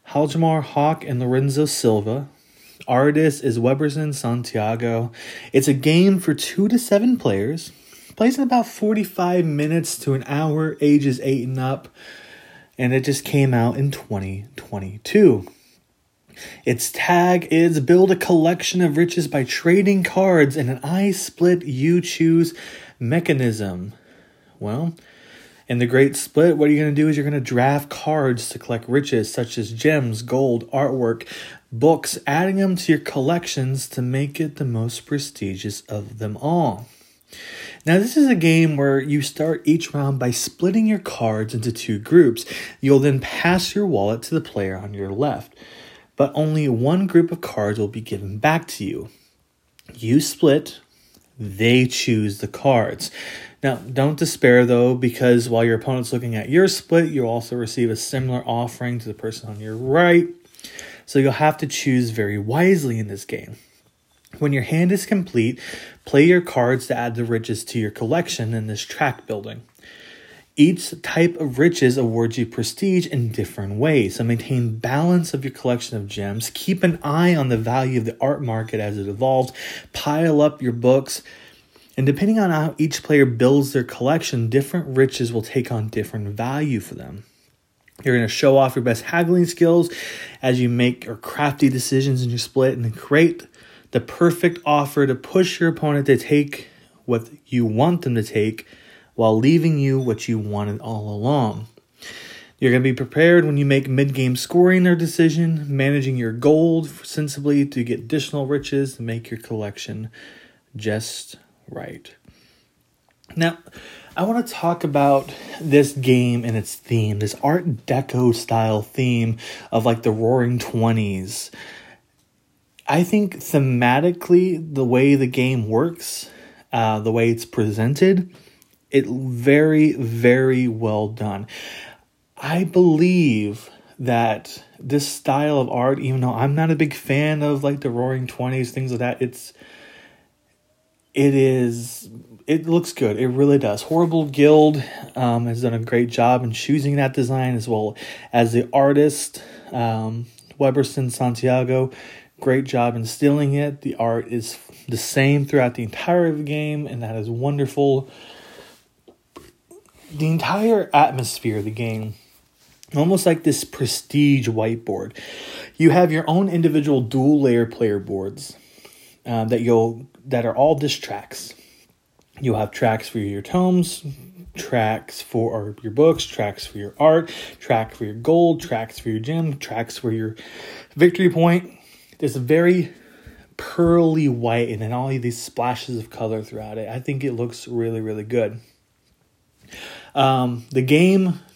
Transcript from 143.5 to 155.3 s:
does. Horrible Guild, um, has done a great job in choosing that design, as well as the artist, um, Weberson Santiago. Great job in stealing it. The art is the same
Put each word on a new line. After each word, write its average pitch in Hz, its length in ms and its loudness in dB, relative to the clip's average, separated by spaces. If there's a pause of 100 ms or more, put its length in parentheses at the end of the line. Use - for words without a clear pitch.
does. 107 240 -2
Horrible 165 440 2
Guild, 147 560 6 (340)
um, 120 300 0
has 117 160 -4
done 117 120 0
a 113 60 -4
great 120 280 0
job 123 360 2
in 113 80 -2
choosing 143 440 0
that 139 180 0
design, 127 420 0
as 113 100 -6
well 107 300 -2 (360)
as 117 200 2
the 120 200 0
artist, 143 680 2 (300)
um, 113 540 -4 (320)
Weberson 131 520 0
Santiago. 127 800 0 (500)
Great 135 240 2
job 120 300 0
in 113 120 -6
stealing 143 480 2
it. 143 280 -4
The 135 140 -6
art 117 320 -2
is 117 280 -6 (320)
the 120 80 -4
same 139 500 0